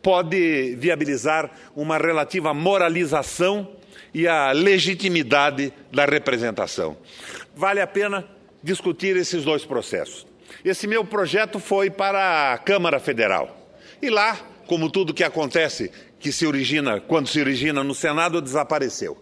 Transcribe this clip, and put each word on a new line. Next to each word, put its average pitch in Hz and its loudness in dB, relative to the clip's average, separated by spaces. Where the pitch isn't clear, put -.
pode 165 2
viabilizar 147 0
uma 156 -2
relativa 156 0
moralização 175 0
e 160 0
a 147 4
legitimidade 156 2
da 143 4
representação. 113 -2
Vale 196 0
a 180 0
pena 196 -2
discutir 185 -2
esses 175 -2
dois 147 0
processos. 101 -6
Esse 185 -2
meu 220 0
projeto 208 -2
foi 196 0
para 190 2
a 117 -2
Câmara 170 2
Federal. 104 0
E 269 -2
lá, 214 2
como 160 0
tudo 175 0
que 175 0
acontece, 151 0
que 143 -6
se 160 0
origina, 135 0
quando 151 0
se - -2
origina 139 0
no 139 -4
Senado, 165 0
desapareceu. 135 -2